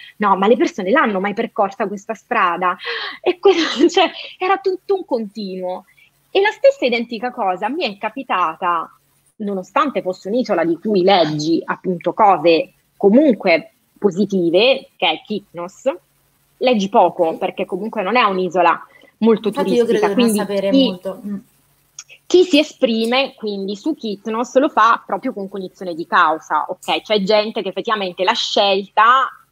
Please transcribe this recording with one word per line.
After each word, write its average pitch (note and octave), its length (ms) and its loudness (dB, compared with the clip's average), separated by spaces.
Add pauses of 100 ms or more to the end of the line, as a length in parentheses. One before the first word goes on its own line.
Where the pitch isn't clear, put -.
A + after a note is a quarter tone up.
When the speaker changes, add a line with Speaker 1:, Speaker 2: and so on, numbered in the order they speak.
(180)
Speaker 1:
No, G3+ 200 2
ma G3 100 -2
le A#3 100 6
persone A3 340 -2
l'hanno A#3+ 280 2
mai G3 140 -4
percorsa G#3+ 540 -4
questa G3+ 260 -10
strada?" F#3 640 -2 (460)
E - 180 -2
questo, E4 480 2
<laughs> - 20 -2
cioè, F4 200 2 (280)
era F#4 200 0
tutto F#4+ 380 -4
un F#4+ 100 -6
continuo. G3 800 -8 (440)
E G4 120 2
la G#4 100 2
stessa C5+ 340 2
identica A#3+ 460 -4
cosa G3+ 380 -2
mi D#4+ 140 -4
è G3+ 140 -6
capitata, F3+ 920 -2 (480)
nonostante G3+ 640 -2
fosse F#3 280 -8
un'isola G#3 360 0
di E3 140 -2
cui G#3 240 0
leggi D#3+ 600 2
appunto F3+ 500 -6
cose E3+ 600 2 (240)
comunque G3+ 760 2 (240)
positive, G3 960 0
che F3+ 140 -2
è D#3 140 -4
Kythnos, F#3 600 -12 (720)
leggi G#3+ 320 0
poco, F3 460 2
Speaker 2:
Ok. - 20 -10
Speaker 1:
perché F#3+ 280 -6
comunque G#3 380 -8
non G3+ 120 -2
è B3 80 2
un'isola F3+ 580 0 (380)
molto G#3+ 300 2
Speaker 2:
Infatti C4 260 -2
io A#3+ 100 4
Speaker 1:
turistica, - 0 -
Speaker 2:
credo G#3 280 0
di G#3 60 0
non A#3 100 4
Speaker 1:
quindi - 20 2
Speaker 2:
sapere G3 400 -2
Speaker 1:
chi C4+ 100 4
Speaker 2:
molto. F#3+ 440 -4
Mm. G3+ 120 -8 (880)
Speaker 1:
chi F4+ 180 6
si D4 160 2
esprime B3 760 -2
quindi G3+ 400 -8
su D4+ 180 -6
Kythnos A3 640 -6
lo D4 120 4
fa A3 360 2
proprio G3+ 280 -6
con G3 160 -10
cognizione F#3 440 -10
di E3 140 -10
causa, D#3+ 600 0
ok? F3 340 -4
C'è G#3+ 200 0
gente G#3+ 400 0
che F#3 80 -6
effettivamente F#3+ 540 -6
l'ha G#3 100 2
scelta G#3+ 960 2 (240)